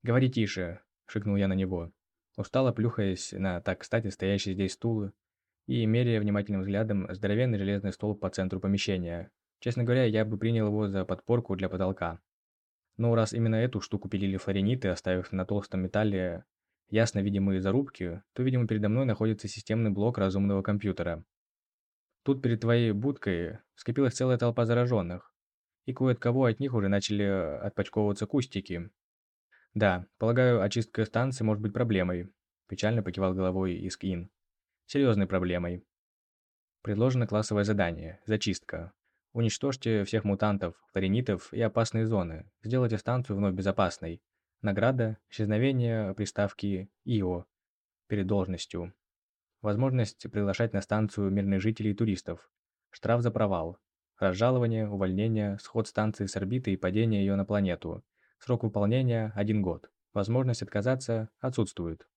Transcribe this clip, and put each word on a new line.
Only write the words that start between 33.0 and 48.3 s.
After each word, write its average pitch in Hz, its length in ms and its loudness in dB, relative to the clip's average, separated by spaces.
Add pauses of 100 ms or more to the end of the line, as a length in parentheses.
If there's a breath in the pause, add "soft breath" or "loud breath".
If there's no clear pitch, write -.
покивал 92 300 0
головой 92 420 0
Искин. 92 540 -6 (600)
"Серьезной 113 360 4
проблемой. 90 580 -2 (960)
Предложено 117 460 2
классовое 107 340 0
задание. 95 640 -2
Зачистка. 95 640 -4 (400)
Уничтожьте 117 720 0
всех 104 220 0
мутантов, 98 500 0 (160)
флоренитов 98 640 0
и 110 100 -4
опасные 110 440 0
зоны. 87 440 -2 (140)
Сделайте 113 340 0
станцию 123 380 -2
вновь 98 180 2
безопасной. 92 680 -2 (420)
Награда: 110 560 0 (100)
исчезновение 113 840 0
приставки 101 760 -4 (140)
"ИО" 92 420 -2 (640)
перед 101 180 0
должностью. 92 640 -2 (720)